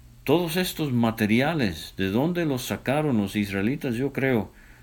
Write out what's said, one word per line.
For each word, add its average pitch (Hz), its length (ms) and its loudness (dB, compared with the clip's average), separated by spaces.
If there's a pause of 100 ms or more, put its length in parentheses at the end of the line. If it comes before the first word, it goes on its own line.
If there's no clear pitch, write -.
(260)
todos 165 320 2
estos 180 340 -2
materiales. 117 1040 2
¿De 95 140 -2
dónde 165 360 0
los 135 180 -2
sacaron 135 540 0
los 101 200 0
israelitas? 104 580 -2
Yo 135 160 -2
creo, 123 400 0 (320)